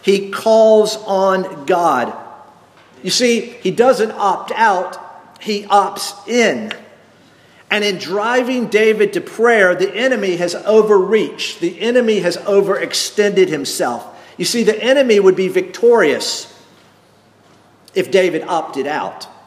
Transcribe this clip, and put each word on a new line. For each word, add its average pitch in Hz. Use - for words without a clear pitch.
he 196
calls 220
on 190
God. 151
You 180
see, 233
he -
doesn't 220
opt 190
out, 190
he 202
opts -
in. 214
And 208
in 196
driving 233
David 214
to 170
prayer, 214
the 185
enemy 214
has 175
overreached. 202
The 175
enemy 226
has 175
overextended 196
himself. 139
You 170
see, 233
the 214
enemy 247
would 190
be 185
victorious 185
if 185
David 180
opted 151
out. 123